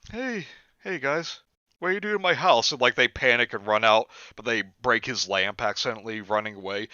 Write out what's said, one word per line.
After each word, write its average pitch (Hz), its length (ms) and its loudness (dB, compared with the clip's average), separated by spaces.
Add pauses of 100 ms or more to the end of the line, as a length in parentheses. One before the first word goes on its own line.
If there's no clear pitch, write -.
Hey, 233 380 -8 (360)
hey 190 160 -6
guys, 147 400 -4 (400)
what 175 100 -4
are - 40 0
you 202 60 -2
doing 208 160 -4
in 202 60 -2
my 180 120 2
house? 135 380 4
And, 135 100 -4
like, 123 140 4
they 123 120 4
panic 120 460 2
and 101 120 -8
run 107 180 2
out, 110 260 6 (260)
but 113 100 -14
they 113 180 -2
break 117 420 -2
his 104 240 -4
lamp 98 320 -2
accidentally 110 600 -4
running 107 340 -2
away. 98 380 -8